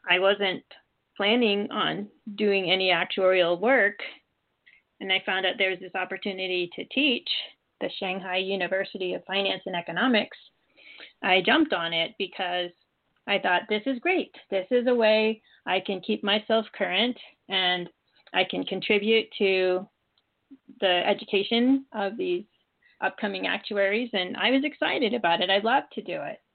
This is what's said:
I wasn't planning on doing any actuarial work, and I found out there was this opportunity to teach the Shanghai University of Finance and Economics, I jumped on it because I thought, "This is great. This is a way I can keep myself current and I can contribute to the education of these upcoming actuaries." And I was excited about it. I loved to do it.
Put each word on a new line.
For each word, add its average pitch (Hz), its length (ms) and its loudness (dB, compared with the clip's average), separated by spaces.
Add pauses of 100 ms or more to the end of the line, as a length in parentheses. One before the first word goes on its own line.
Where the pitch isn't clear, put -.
I 180 120 4
wasn't 196 420 0 (540)
planning 202 560 2
on 190 360 -4 (280)
doing 196 340 0
any 185 200 2
actuarial 180 720 2
work, 214 380 2 (1000)
and 190 120 -4
I 190 140 0
found 190 200 -2
out 180 120 0
there 190 120 2
was 180 100 -6
this 185 140 -14
opportunity 185 800 -4
to 180 100 -10
teach - 420 0 (520)
the 185 100 -6 (100)
Shanghai 185 380 -4
University 190 760 -4
of 180 100 -8
Finance 190 420 -2
and 185 100 -4
Economics, 208 600 0 (880)
I 190 200 4
jumped 285 300 4
on 170 200 -2
it 165 260 -2
because 180 520 -4 (580)
I 202 100 0
thought, 190 300 0
"This 214 180 -2
is 262 140 -2
great. 349 340 -2 (160)
This 185 220 -2
is 247 160 4
a 247 60 4
way 220 460 4 (240)
I 185 140 0
can 190 220 -4
keep 202 240 -4
myself 214 480 0
current 202 440 -2 (320)
and 180 400 0 (440)
I 185 100 2
can 185 220 -2
contribute 214 720 0
to 185 480 2 (960)
the 180 260 2
education 233 880 2
of 202 240 -4
these 185 280 -2 (560)
upcoming 196 460 -4
actuaries." 202 680 0
And 185 240 -2
I 208 140 2
was 269 140 4
excited 294 500 0
about 170 260 2
it. 180 80 0
I 196 100 4
loved 226 340 0
to 208 100 -8
do 160 200 -8
it. - 180 -10 (140)